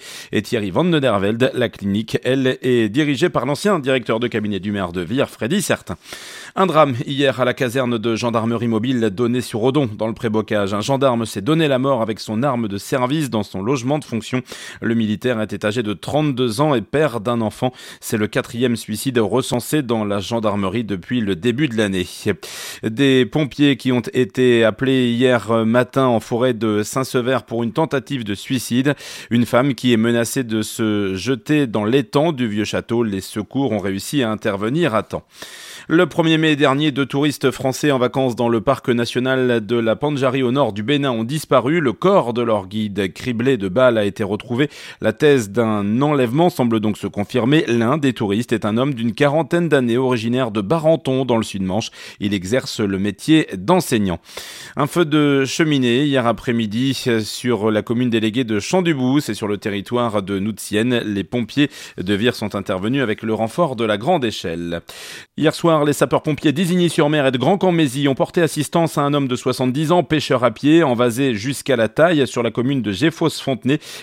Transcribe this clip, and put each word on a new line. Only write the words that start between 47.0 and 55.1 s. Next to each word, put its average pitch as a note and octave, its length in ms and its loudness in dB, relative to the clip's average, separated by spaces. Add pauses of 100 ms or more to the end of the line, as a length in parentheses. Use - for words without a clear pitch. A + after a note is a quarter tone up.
confirmer. B2 580 0
L'un A#2 320 0
des C#3 140 0
touristes A2 400 0
est G#2+ 120 -2
un G#2+ 120 0
homme C3+ 180 0
d'une A2+ 180 -2
quarantaine D#3 560 2
d'années, B2+ 280 2
originaire B2 560 0
de A2 80 -2
Barenton, C#3+ 640 0
dans A#2+ 120 2
le A2 60 2
Sud-Manche. F#2+ 480 -4 (300)
Il G#2 140 0
exerce G2+ 440 -2
le G2 200 0
métier B2 500 2 (100)
d'enseignant. G#2 640 0 (560)
Un C#3+ 100 0
feu F3 180 2
de C#3+ 400 2